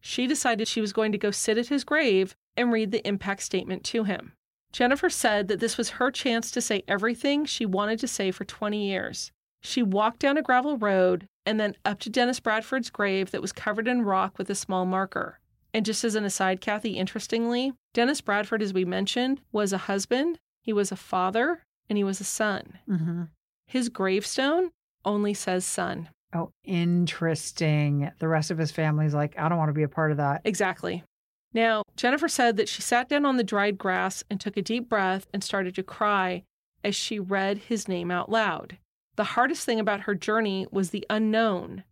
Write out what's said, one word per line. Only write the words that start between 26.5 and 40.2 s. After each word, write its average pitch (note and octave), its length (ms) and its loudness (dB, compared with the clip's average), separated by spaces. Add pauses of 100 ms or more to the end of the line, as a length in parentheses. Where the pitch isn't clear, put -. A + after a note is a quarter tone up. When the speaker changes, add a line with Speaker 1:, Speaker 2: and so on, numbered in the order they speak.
Speaker 2:
interesting. D#3+ 1500 0
The D#3+ 100 -2
rest D#3 220 2
of E3 80 -2
his D#3 120 0
family's D3+ 440 0
like, D3 240 -2
"I D3+ 100 0
don't E3+ 100 2
want D#3 100 2
to D3 60 -2
be D3+ 80 2
a C#3+ 60 0
part D#3 220 0
of D3 80 0
that." C#3+ 260 0
Speaker 1:
Exactly. F#3 580 -2 (500)
Now, A3+ 300 2 (140)
Jennifer C#4+ 320 2
said A#3 280 4
that G#3+ 120 2
she - 140 -8
sat B3 260 2
down C#4+ 180 2
on C4 100 4
the A#3+ 80 2
dried G3+ 340 0
grass F#3 520 -2
and G3 100 -4
took G3+ 160 -6
a G3+ 60 -2
deep A#3 260 -2
breath F#3+ 440 0
and G3 100 -4
started F#3 320 -2
to F#3 80 -4
cry F#3 640 0 (400)
as G3+ 100 2
she - 240 -4
read G3 400 0
his G3+ 300 -4
name F3 220 -2
out F3 200 -2
loud. G3+ 480 -2 (380)
The G#3 80 0
hardest C4 420 0
thing A3+ 140 2
about G3+ 220 0
her G3+ 120 0
journey G3+ 560 0